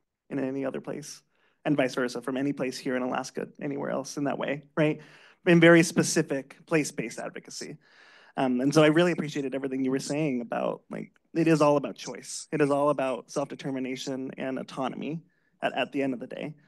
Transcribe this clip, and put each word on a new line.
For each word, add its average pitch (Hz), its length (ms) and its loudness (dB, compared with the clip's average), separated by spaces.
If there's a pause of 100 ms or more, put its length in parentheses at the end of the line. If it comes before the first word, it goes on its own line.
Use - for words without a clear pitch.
(280)
in 139 120 -4
any 135 240 -4
other 131 160 -6
place, 143 420 -12 (420)
and 151 120 2
vice 131 180 0
versa, 123 260 -2
from 131 160 -6
any 139 160 -2
place 131 240 -6
here 127 200 -4
in 123 60 -2
Alaska, 131 440 -6 (160)
anywhere 143 280 -6
else 135 260 -6
in 147 80 -2
that 135 140 -2
way, 143 260 -6 (120)
right? 151 220 2 (480)
In 170 140 8
very 165 240 10
specific - 720 0 (100)
place-based 135 540 -2
advocacy. - 560 -12 (600)
Um, 127 240 0
and 143 140 0
so 156 80 8
I 151 40 8
really 170 260 6
appreciated 143 420 -4
everything 135 300 -4
you 131 80 0
were 135 80 0
saying 143 400 -2
about, 64 500 -4
like, - 220 -10 (200)
it 165 140 0
is 160 160 6
all 147 140 6
about 127 180 -2
choice. - 560 -14
It 151 100 -2
is 143 120 4
all 143 180 4
about 131 400 -2
self-determination 131 1040 -6
and 131 220 -6
autonomy 135 600 -8 (420)
at, - 120 -2
at 127 180 -4
the 135 100 -2
end 135 120 -2
of 117 40 -8
the 127 80 -12
day. - 280 -10 (140)